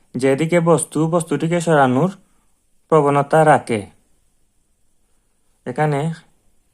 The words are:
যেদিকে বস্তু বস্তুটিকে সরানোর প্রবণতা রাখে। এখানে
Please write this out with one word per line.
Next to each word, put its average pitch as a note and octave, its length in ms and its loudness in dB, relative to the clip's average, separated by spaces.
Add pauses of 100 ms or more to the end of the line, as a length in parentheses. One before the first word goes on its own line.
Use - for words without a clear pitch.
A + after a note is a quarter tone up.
(160)
যেদিকে C#3 440 0
বস্তু D#3+ 460 0
বস্তুটিকে E3 540 -2
সরানোর D3+ 560 0 (720)
প্রবণতা C#3+ 560 2
রাখে। A#2 420 0 (1800)
এখানে D3+ 460 -2 (600)